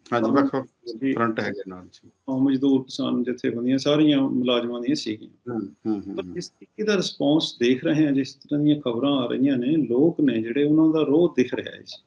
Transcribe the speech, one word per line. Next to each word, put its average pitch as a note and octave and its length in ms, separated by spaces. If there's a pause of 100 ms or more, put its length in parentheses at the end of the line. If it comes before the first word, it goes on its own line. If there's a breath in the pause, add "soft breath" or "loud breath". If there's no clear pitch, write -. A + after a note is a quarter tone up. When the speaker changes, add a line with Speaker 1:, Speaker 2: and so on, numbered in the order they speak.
(120)
Speaker 1:
ਹਾਂਜੀ, A2+ 140
Speaker 2:
ਹਾਂ। A2+ 60
Speaker 1:
ਵੱਖ-ਵੱਖ C3+ 340 (340)
Speaker 2:
ਜੀ। C3+ 120
Speaker 1:
ਫਰੰਟ A2+ 280
ਹੈਗੇ G2+ 280
ਨਾਲ F2+ 180
ਜੀ। - 240 (200)
Speaker 2:
ਹਾਂ, C3 80
ਮਜ਼ਦੂਰ, C3+ 440
ਕਿਸਾਨ B2 400
ਜਥੇਬੰਦੀਆਂ B2 560
ਸਾਰੀਆਂ D3 420
ਮੁਲਾਜ਼ਮਾਂ B2 600
ਦੀਆਂ B2+ 140
ਸੀਗੀਆਂ। - 580
Speaker 1:
ਹੂੰ, G2+ 160 (180)
ਹੂੰ, G#2 200
ਹੂੰ, G2 100
Speaker 2:
ਪਰ F#2 80
Speaker 1:
ਹੂੰ। F2+ 100
Speaker 2:
ਜਿਸ E3+ 140
ਤਰੀਕੇ - 340
ਦਾ G#3 140
ਰਿਸਪੌਂਸ D#3 600
ਦੇਖ B2+ 260
ਰਹੇ D#3 220
ਹਾਂ, C#3+ 60
ਜਿਸ C3+ 220
ਤਰ੍ਹਾਂ D3 300
ਦੀਆਂ D3 160
ਖਬਰਾਂ B2+ 320
ਆ B2+ 140
ਰਹੀਆਂ B2+ 300
ਨੇ, B2+ 200
ਲੋਕ C#3+ 440
ਨੇ A#2 220
ਜਿਹੜੇ, A#2+ 220
ਉਹਨਾਂ D#3 280
ਦਾ D#3 100
ਰੋਹ D3+ 340
ਦਿਖ B2+ 180
ਰਿਹਾ - 220
ਹੈ F#2+ 60
ਜੀ। - 240